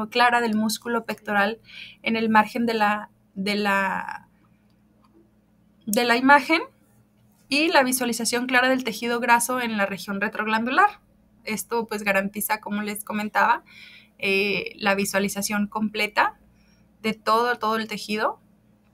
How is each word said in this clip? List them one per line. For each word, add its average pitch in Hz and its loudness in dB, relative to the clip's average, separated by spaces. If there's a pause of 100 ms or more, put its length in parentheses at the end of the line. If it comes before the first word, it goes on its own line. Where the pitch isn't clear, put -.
(100)
clara 240 4
del 233 0
músculo 226 -2
pectoral 214 -2 (420)
en 220 0
el 226 0
margen 220 2
de 226 0
la, 208 0 (260)
de 196 -2
la, 196 -2 (1600)
de 226 2
la 240 4
imagen 285 4 (840)
y 302 2
la 311 4
visualización 247 -2
clara 254 2
del 262 0
tejido 240 -4
graso 247 2
en 226 -4
la 202 0
región 196 -6
retroglandular. 220 0 (460)
Esto, 226 -4
pues, 220 -6
garantiza, 202 -2
como 208 -6
les 208 -8
comentaba, 214 0 (560)
eh, 196 -2
la 196 0
visualización 202 -2
completa 214 -2 (640)
de 214 -2
todo, 233 0
todo 220 -2
el 220 -4
tejido 214 -4 (560)